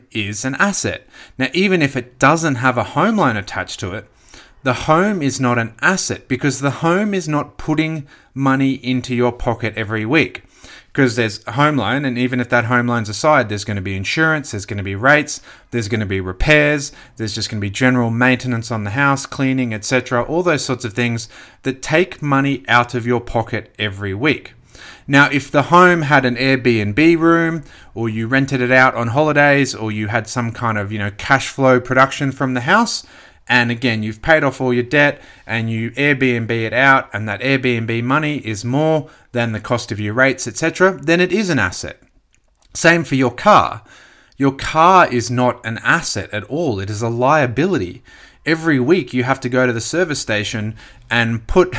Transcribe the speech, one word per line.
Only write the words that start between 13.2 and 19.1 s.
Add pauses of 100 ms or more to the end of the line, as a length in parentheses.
there's
gonna
be
insurance,
there's
gonna
be
rates, (280)
there's
gonna
be
repairs, (280)
there's
just
gonna
be
general
maintenance
on
the
house,